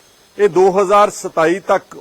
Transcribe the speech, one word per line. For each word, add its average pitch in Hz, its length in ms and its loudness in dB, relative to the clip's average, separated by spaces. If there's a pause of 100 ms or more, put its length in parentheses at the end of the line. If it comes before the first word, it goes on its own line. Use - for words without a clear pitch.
(380)
ਇਹ 208 100 2
ਦੋ 185 340 2
ਹਜ਼ਾਰ 202 280 2
ਸਤਾਈ 170 500 -4
ਤੱਕ - 400 -4